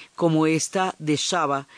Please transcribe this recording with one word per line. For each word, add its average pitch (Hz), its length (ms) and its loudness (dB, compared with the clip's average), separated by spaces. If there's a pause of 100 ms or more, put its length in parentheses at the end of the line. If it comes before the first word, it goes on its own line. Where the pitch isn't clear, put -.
(140)
como 160 320 2
esta 170 520 0
de 151 180 0
Shaba, 139 600 -2